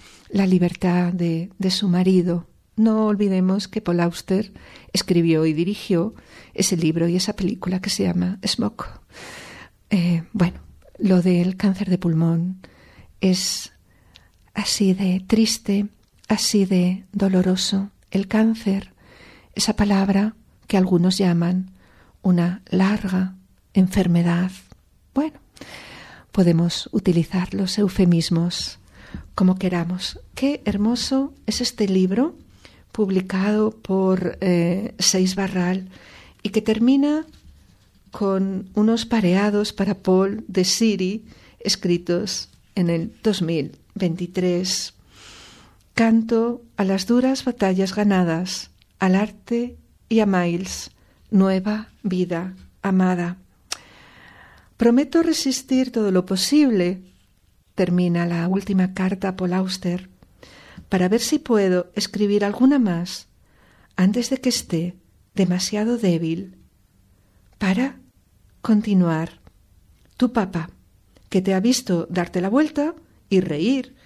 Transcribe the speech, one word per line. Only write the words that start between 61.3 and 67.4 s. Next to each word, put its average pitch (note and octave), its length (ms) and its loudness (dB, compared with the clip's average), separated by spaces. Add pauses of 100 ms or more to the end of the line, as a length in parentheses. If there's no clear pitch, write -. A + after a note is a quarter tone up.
puedo F#3+ 560 0
escribir G3+ 500 0
alguna B3+ 360 2
más F3 480 -4 (640)
antes G#3+ 360 2
de C4 100 -2
que B3+ 80 -2
esté F3 480 -4 (360)
demasiado G#3 640 0
débil F3 600 -2 (1000)